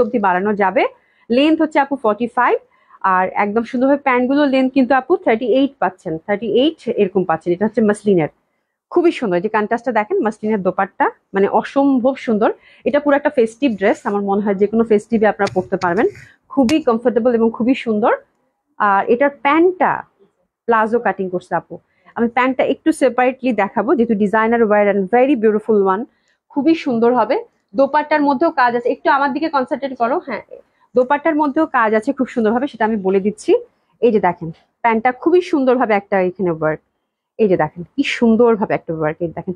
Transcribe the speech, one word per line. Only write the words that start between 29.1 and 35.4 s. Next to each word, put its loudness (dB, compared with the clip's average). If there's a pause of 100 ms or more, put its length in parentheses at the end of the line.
আমার 0
দিকে -4
কনসেন্ট্রেট -4
করো, -2
হ্যাঁ, -10 (520)
দোপাট্টার 0
মধ্যেও 0 (120)
কাজ 2
আছে -2
খুব -2
সুন্দরভাবে, 0
সেটা -4
আমি -2 (100)
বলে 2
দিচ্ছি। -2 (500)
এই 4
যে 0
দেখেন -4 (340)
প্যান্টটা 0 (100)
খুবই 4 (100)